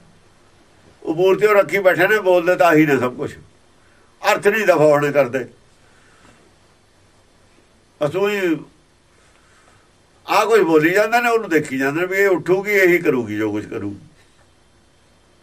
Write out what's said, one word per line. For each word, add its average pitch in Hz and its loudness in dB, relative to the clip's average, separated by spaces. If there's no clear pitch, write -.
ਉਹ 156 -6
ਮੂਰਤੀ 190 0
ਉਹ 214 2
ਰੱਖੀ 196 0
ਬੈਠੇ 180 2
ਨੇ, 180 2
ਬੋਲਦੇ 180 2
ਤਾਂ 180 2
ਆਹੀ 156 4
ਨੇ 139 0
ਸਭ 127 -4
ਕੁਛ, 139 -12
ਅਰਥ 190 0
ਨਹੀਂ 202 0
ਦਫਾ 160 4
ਹੋਣੇ 143 2
ਕਰਦੇ। 131 -2
ਅਸੂੰ 190 -2
ਹੀ 185 -2
ਆਹ 202 2
ਕੁਛ 226 4
ਬੋਲੀ 165 2
ਜਾਂਦੇ 220 0
ਨੇ, 240 -2
ਉਹਨੂੰ 220 -2
ਦੇਖੀ 143 -4
ਜਾਂਦੇ 139 -4
ਨੇ 185 -4
ਵੀ 190 -6
ਇਹ 196 2
ਉੱਠੂਗੀ, 190 -2
ਇਹੀ 180 2
ਕਰੂਗੀ 123 -4
ਜੋ 107 -4
ਕੁਛ 104 -6
ਕਰੂ। 101 -10